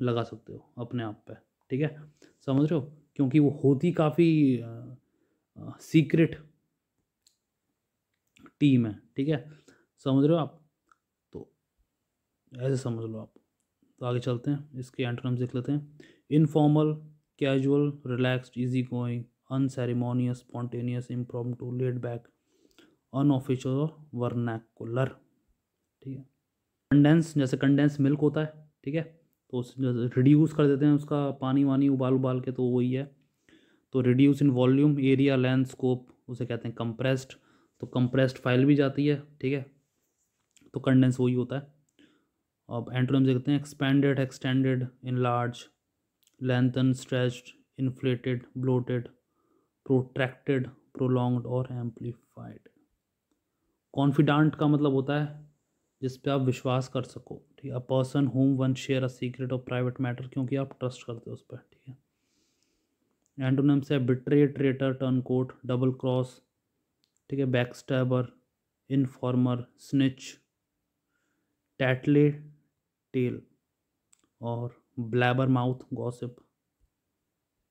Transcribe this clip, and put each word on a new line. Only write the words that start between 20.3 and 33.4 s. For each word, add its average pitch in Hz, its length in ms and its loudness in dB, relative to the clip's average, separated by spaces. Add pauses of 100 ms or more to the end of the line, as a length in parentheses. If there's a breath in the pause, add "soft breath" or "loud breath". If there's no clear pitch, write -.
स्पॉन्टेनियस, 123 760 -8
इम्प्रॉम्प्टू, 123 640 -8
लेड 123 240 -2
बैक, 120 260 -8 (880 soft breath)
अनऑफिशियल 131 600 0
और 156 380 -6
वर्नाकुलर, 120 920 -4 (960)
ठीक 131 140 -12
है। 135 60 -16 (680)
कंडेंस, 151 460 6
जैसे 135 200 0
कंडेंस 143 420 2
मिल्क 143 200 2
होता 151 220 0
है, - 300 -10 (120)
ठीक 139 120 -6
है, 160 260 -10 (280)
तो 127 80 -6
उस, 123 220 -8
रिड्यूस 131 720 4
कर 147 140 2
देते 139 180 2
हैं 147 80 6
उसका 143 380 -2
पानी 131 320 0
वानी 139 260 2
उबाल 131 240 2
उबाल 127 280 0
के, 127 100 -6
तो 127 120 -4
वही 123 300 0
है। 139 220 -6 (760 soft breath)